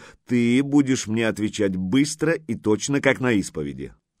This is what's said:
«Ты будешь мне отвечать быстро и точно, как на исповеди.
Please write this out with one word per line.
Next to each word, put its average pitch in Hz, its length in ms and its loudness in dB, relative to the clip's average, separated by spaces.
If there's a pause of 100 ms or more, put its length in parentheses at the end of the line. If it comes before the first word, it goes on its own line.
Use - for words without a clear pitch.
(280)
«Ты 123 340 2
будешь 139 460 2
мне 113 180 0
отвечать 104 480 -2
быстро 139 600 0
и 120 200 -6
точно, 107 460 0
как 131 180 2
на 127 140 0
исповеди. 71 600 -4 (260)